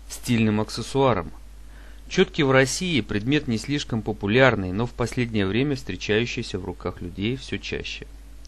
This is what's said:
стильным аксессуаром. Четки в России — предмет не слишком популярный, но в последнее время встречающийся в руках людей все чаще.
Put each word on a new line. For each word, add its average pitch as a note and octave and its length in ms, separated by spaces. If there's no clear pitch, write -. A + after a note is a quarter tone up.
стильным A2 520
аксессуаром. A2+ 720
Четки - 340
в C3+ 100
России — C3 480
предмет B2 480
не A2+ 100
слишком C3+ 420
популярный, G#2 720
но A2 140
в A#2+ 60
последнее A#2 540
время B2+ 280
встречающийся A2+ 840
в F2+ 60
руках F#2 360
людей F#2+ 360
все G2+ 220
чаще. - 480